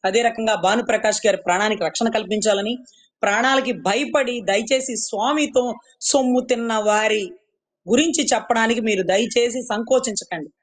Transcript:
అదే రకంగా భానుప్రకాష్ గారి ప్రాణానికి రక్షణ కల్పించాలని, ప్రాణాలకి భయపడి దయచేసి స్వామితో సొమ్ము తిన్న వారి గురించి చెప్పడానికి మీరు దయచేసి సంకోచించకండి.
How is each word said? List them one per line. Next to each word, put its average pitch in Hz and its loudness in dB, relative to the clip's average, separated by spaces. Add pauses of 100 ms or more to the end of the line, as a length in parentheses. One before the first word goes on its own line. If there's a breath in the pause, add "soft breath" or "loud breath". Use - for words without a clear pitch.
అదే 196 2
రకంగా 226 0
భానుప్రకాష్ 214 0
గారి 190 2
ప్రాణానికి 202 0
రక్షణ 226 -2
కల్పించాలని, 214 0 (500 soft breath)
ప్రాణాలకి 247 2
భయపడి 247 0
దయచేసి 226 0
స్వామితో 254 0 (360 loud breath)
సొమ్ము 254 2
తిన్న 233 -2
వారి 214 2 (640)
గురించి 302 2
చెప్పడానికి 226 0
మీరు 214 0
దయచేసి 233 0
సంకోచించకండి. 226 -4 (120)